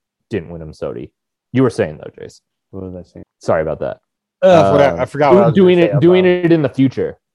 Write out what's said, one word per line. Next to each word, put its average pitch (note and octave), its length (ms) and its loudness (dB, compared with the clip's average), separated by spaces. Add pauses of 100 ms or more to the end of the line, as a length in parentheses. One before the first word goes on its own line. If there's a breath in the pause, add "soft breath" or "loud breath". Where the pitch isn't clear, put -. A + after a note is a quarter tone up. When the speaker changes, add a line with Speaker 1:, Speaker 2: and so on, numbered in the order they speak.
(280)
Speaker 1:
didn't F2+ 220 -10
win E2 120 -16
him D#2 100 -16
sodi. C2 380 -12 (420)
You B2 100 0
were B2 80 2
saying, D#2+ 280 -6
though, - 200 -18
Jason. - 240 -20 (280)
Speaker 2:
What F#2+ 120 -16
was F#2 140 -14
I F2 60 -18
saying? F#2 220 -20 (140)
Speaker 1:
Sorry E2+ 240 -2
about D#2 180 -6
that. - 200 -10 (420)
Speaker 2:
Ugh, E3+ 300 4
what C#3+ 80 2
I, C#3 160 2
I B2 60 -4
Speaker 1:
Um, B2 40 -6
Speaker 2:
forgot C#3+ 280 0
what G3 100 6
I - 20 2
was - 80 0
Speaker 1:
doing F3+ 240 4
Speaker 2:
gonna E3+ 80 4
Speaker 1:
it, - 60 -2
Speaker 2:
say D3 80 0
Speaker 1:
doing F#3 260 4
Speaker 2:
about F3+ 200 0
Speaker 1:
it E3+ 60 4
in D#3+ 100 2
the C#3 60 -2
future. A2 500 -2 (160)